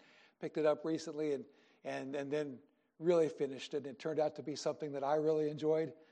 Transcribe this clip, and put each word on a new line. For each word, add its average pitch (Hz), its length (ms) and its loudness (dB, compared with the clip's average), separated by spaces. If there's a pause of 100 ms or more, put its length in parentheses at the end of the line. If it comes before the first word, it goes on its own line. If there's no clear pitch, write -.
(400)
picked - 180 -6
it 156 80 4
up 151 200 4
recently, 156 480 -2
and, 127 100 -4 (400)
and, 135 320 -6
and 139 160 -4
then 147 260 -2 (420)
really 165 280 6
finished 135 460 -4
it, 151 40 0
and 139 100 -6
it 131 120 -12
turned 151 200 -2
out 151 180 2
to 143 60 -8
be 143 120 -4
something 151 380 -4
that 139 100 -4
I 143 120 2
really 156 340 4
enjoyed. 156 420 2 (200)